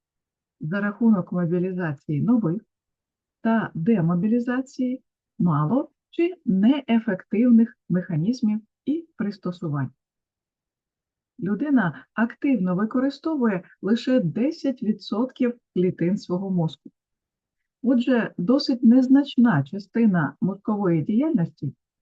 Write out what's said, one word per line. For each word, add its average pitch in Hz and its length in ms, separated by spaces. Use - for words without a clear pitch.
за 170 200
рахунок 208 520
мобілізації 175 880
нових 208 400
та 226 340
демобілізації 233 1300
мало- 170 520
чи 349 240
неефективних 226 1300
механізмів 196 720
і 320 320
пристосувань. 180 720
Людина 208 760
активно 220 600
використовує 247 880
лише 233 380
десять 247 600
відсотків 240 720
клітин 180 440
свого 190 320
мозку. 170 400
Отже, 240 560
досить 247 440
незначна 247 840
частина 196 760
мозкової 190 640
діяльності 208 720